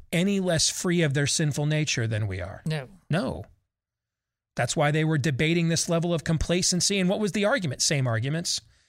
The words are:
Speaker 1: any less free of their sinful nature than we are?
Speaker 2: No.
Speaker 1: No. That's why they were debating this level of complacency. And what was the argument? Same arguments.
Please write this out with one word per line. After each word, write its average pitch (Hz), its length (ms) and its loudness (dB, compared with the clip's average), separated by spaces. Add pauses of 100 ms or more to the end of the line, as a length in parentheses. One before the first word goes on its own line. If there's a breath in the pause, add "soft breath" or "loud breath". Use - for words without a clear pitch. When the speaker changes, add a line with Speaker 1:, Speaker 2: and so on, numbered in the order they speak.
(140)
Speaker 1:
any 190 260 2
less 180 300 2
free 175 320 0
of 143 120 2
their 143 140 2
sinful 147 380 0
nature 151 420 0
than 110 180 0
we 92 140 -4
are? 92 260 -10
Speaker 2:
No. 151 220 -4 (220)
Speaker 1:
No. 220 340 -2 (1120)
That's 123 220 -2
why 147 140 4
they 156 120 2
were 156 140 2
debating 160 500 2
this 165 220 0
level 170 240 2
of 156 100 -2
complacency. 175 760 0
And 180 100 2
what 202 100 0
was 208 140 -2
the 208 100 0
argument? 202 380 0
Same 139 260 0
arguments. 135 540 -2 (280 soft breath)